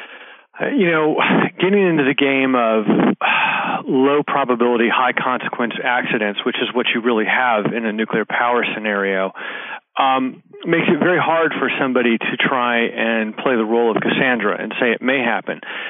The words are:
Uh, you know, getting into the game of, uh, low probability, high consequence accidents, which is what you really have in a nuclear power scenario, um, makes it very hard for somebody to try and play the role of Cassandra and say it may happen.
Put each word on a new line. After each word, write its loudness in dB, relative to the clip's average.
Uh, -2
you 2
know, 2
getting 4
into 4
the 2
game 0
of, 2
uh, 0
low 4
probability, 0
high 2
consequence -4
accidents, -2
which -2
is -2
what 0
you -2
really 2
have 0
in -4
a -2
nuclear -2
power 0
scenario, -2
um, 0
makes 0
it 4
very 2
hard 2
for 0
somebody 2
to -4
try 0
and -2
play 0
the 2
role 2
of 0
Cassandra 0
and -8
say 2
it -2
may 0
happen. -4